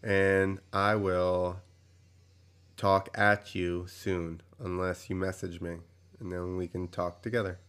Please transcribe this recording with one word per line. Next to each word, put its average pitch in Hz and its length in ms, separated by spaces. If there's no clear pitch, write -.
and 98 560
I 101 220
will 90 640
talk 98 380
at 104 420
you 90 320
soon, 85 540
unless 90 500
you 95 60
message 92 460
me, 85 160
and 90 120
then 90 260
we 90 100
can 90 200
talk 87 340
together. 107 480